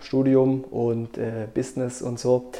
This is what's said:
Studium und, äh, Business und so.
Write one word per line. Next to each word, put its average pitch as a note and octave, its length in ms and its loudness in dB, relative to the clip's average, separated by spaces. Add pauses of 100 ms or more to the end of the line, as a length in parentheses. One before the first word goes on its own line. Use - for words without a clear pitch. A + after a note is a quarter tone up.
Studium C3 720 4
und, A#2 460 -2
äh, A2+ 360 -4
Business B2+ 480 -4
und A#2+ 180 -6
so. B2 260 2 (140)